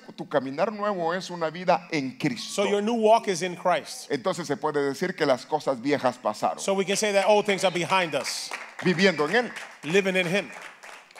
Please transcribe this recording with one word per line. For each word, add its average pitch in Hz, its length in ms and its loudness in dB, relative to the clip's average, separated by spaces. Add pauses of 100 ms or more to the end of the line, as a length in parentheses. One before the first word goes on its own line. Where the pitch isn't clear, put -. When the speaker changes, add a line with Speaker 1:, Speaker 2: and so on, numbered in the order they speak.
(140)
Speaker 1:
tu - 140 -12
caminar 143 440 -2
nuevo 196 420 -2
es 180 160 -6
una 170 200 -4
vida 180 400 0
en 135 280 -2
Cristo. - 440 -2
Speaker 2:
So 202 60 2
your 202 140 2
new 226 120 0
walk 220 340 4
is 175 140 -2
in 180 140 -4
Christ. - 540 -2
Speaker 1:
Entonces, 139 360 -2
se 139 100 -2
puede 151 260 0
decir 143 340 -2
que 160 80 0
las 131 220 2
cosas 139 340 -2
viejas 123 380 0
pasaron. 107 420 -2
Speaker 2:
So 196 140 0
we 190 100 0
can 196 120 0
say 208 160 0
that 196 140 4
old 208 200 6
things 190 180 0
are 185 80 4
behind 170 420 0
us. - 360 -4 (340)
Speaker 1:
Viviendo 170 440 4
en 226 180 2
Él. - 60 -10 (320)
Speaker 2:
Living 185 320 2
in 180 100 2
Him. 170 240 -2 (680)